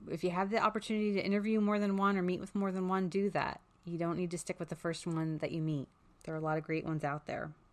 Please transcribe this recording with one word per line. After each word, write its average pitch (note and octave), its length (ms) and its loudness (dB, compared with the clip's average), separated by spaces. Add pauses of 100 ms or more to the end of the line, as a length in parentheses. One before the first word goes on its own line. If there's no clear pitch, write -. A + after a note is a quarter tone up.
(100)
if D#3+ 140 -2
you F3+ 60 4
have F#3 200 0
the A3+ 80 2
opportunity G#3+ 540 2
to G3 120 0
interview G#3 360 2
more G#3 180 4
than G3+ 180 2
one G3 200 4
or F#3 60 2
meet F3+ 180 0
with - 140 -10
more G3 180 2
than F#3 160 0
one, F#3+ 200 2
do G3 220 2
that. - 300 0 (240)
You E3+ 120 -4
don't E3+ 200 0
need F3 160 -2
to F3 60 -4
stick - 200 -6
with E3 100 -6
the - 60 -4
first E3 320 -4
one D#3+ 320 0
that D#3 140 -2
you E3 100 -2
meet. D3+ 240 0 (380)
There D#3+ 100 -6
are D#3+ 40 -4
a D#3 40 -4
lot D#3 160 2
of D#3 60 -4
great D#3+ 200 -2
ones D#3 200 -2
out D3 220 -4
there. D3+ 260 -6 (200)